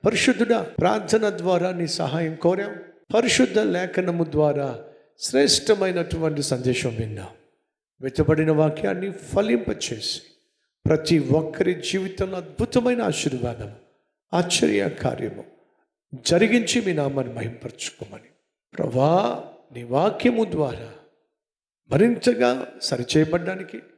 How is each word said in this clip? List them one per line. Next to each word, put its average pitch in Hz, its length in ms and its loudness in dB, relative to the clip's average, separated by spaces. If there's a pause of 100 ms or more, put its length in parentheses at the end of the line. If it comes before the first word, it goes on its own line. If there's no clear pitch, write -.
పరిశుద్ధుడా, 226 580 2
ప్రార్థన 214 640 0
ద్వారా 180 420 0
నీ 170 160 -4
సహాయం 160 480 -4
కోరాం, 190 480 0 (320)
పరిశుద్ధ 240 440 4
లేఖనము 180 640 -2
ద్వారా 143 640 0 (340)
శ్రేష్టమైనటువంటి 170 1200 2
సందేశం 123 520 -2
విన్నాం. 107 340 -8 (720)
వెతబడిన 156 500 2
వాక్యాన్ని 180 600 0
ఫలింపచేసి, - 1080 -2 (640)
ప్రతి 156 340 4
ఒక్కరి 156 540 0
జీవితంలో 190 640 -4
అద్భుతమైన 233 640 -2
ఆశీర్వాదం, 120 760 -4 (580)
ఆశ్చర్య 170 560 2
కార్యము - 560 -6 (680)
జరిగించి 220 680 2
మీ 190 120 -2
నామాన్ని 135 400 -2
మహింపరచుకోమని, - 960 -12 (480)
ప్రభా, 160 760 2 (180)
నీ 120 120 -16
వాక్యము 208 680 0
ద్వారా 123 440 -4 (960)
మరింతగా 156 880 2
సరిచేయబడ్డానికి 165 1000 -2 (180)